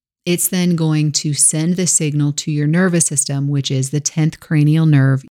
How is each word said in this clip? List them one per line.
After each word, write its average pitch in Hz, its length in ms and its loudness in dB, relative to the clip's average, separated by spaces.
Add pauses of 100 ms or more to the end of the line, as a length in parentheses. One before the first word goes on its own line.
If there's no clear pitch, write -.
(260)
It's 175 220 -2
then 180 280 0
going 156 360 0
to 151 200 -4
send 160 440 -2
the 180 100 -2
signal 147 480 0
to - 180 -6
your 147 140 0
nervous 170 400 2
system, 139 420 -4
which 143 220 -2
is 135 200 -2
the 147 100 -2
tenth 160 400 -2
cranial 151 440 2
nerve, 135 400 4 (160)